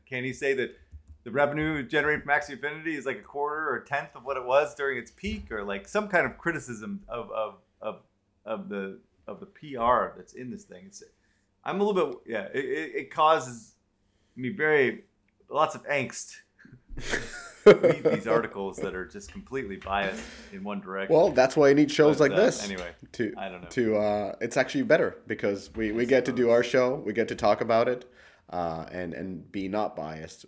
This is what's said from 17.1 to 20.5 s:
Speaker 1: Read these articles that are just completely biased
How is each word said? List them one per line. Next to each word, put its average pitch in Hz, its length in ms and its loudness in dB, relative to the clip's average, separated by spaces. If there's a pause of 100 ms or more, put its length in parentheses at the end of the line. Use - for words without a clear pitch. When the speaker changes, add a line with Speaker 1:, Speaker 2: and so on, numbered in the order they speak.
Speaker 1:
Read 180 380 8
these - 240 0
articles 110 520 -2
that 95 160 -4
are 92 100 -6
just - 260 -16
completely 101 460 -10
biased 98 480 -4 (280)